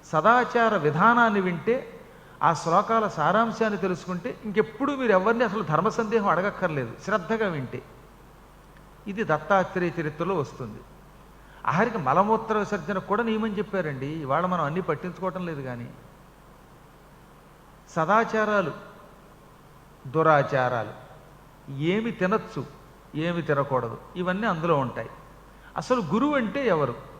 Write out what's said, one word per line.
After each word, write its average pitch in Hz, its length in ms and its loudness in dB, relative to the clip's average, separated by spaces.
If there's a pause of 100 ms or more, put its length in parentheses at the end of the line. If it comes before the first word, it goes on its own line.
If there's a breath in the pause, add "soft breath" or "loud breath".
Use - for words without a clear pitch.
సదాచార 220 720 4
విధానాన్ని 202 640 4
వింటే, 185 600 -2 (420 loud breath)
ఆ 165 100 4
శ్లోకాల 202 560 2
సారాంశాన్ని 208 720 0
తెలుసుకుంటే 180 640 -4
ఇంకెప్పుడు 220 480 -2
మీరు 262 200 0
ఎవరిని 226 320 4
అసలు 208 180 -2
ధర్మ 156 260 2
సందేహం 214 400 0
అడగక్కర్లేదు, 160 640 0 (120)
శ్రద్ధగా 214 440 -2
వింటే. 139 340 -6 (1200)
ఇది 202 180 -4
దత్తాత్రేయ 175 680 0 (100)
చరిత్రలో 165 340 -4
వస్తుంది. 123 460 -6 (880 loud breath)
ఆఖరికి 208 320 2
మలమూత్ర 208 600 2
విసర్జన 190 400 -4
కూడా 202 240 -2
నియమం 220 360 -2
చెప్పారండి. 156 480 -4
ఇవాళ 151 400 -2
మనం 175 180 0
అన్నీ 156 160 -2
పట్టించుకోవటం 180 680 -4
లేదు, 151 160 -8
కానీ 123 280 -10 (2000)
సదాచారాలు, 208 840 2 (1300)
దురాచారాలు, 135 880 2 (760)
ఏమి 180 380 -2
తినచ్చు, 185 540 -2 (500)
ఏమి 170 280 -2
తినకూడదు, 131 560 0 (180)
ఇవన్నీ 185 300 -2
అందులో 170 300 2
ఉంటాయి. 120 340 -4 (640 loud breath)
అసలు 247 240 0
గురువు 233 360 0
అంటే 254 320 -2
ఎవరు? 143 400 0 (120)